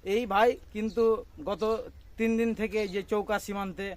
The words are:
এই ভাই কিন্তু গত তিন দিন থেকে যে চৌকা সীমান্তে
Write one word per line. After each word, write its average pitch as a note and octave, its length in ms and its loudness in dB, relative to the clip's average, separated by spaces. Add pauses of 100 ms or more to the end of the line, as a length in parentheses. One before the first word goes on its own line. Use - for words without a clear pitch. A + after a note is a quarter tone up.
(120)
এই A#3 100 2 (100)
ভাই A3 160 8 (240)
কিন্তু A3 300 0 (460)
গত G3 140 -2 (540)
তিন A3+ 220 2
দিন A#3 100 2 (120)
থেকে G#3+ 180 -2 (140)
যে G3 80 -2 (100)
চৌকা G#3 340 0
সীমান্তে G3 520 -6